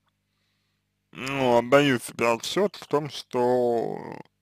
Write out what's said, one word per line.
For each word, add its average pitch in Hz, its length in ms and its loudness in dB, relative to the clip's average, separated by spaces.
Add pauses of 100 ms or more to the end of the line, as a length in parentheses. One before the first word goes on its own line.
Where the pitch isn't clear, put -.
(1120)
ну, 131 460 0
отдаю 131 420 4
себе - 340 -2
отчет 180 420 -2
в - 120 -20
том, 147 220 -2
что, 120 880 -2 (440)